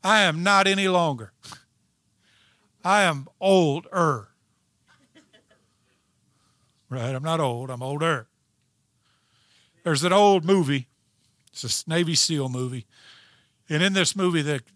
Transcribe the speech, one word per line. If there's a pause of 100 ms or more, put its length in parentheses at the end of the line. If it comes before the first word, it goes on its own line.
I
am
not
any
longer. (1500)
I
am (120)
older. (2500)
Right?
I'm
not
old.
I'm
older. (1600)
There's
an
old
movie. (680)
It's
a
Navy
seal
movie. (840)
And
in
this
movie,
there, (140)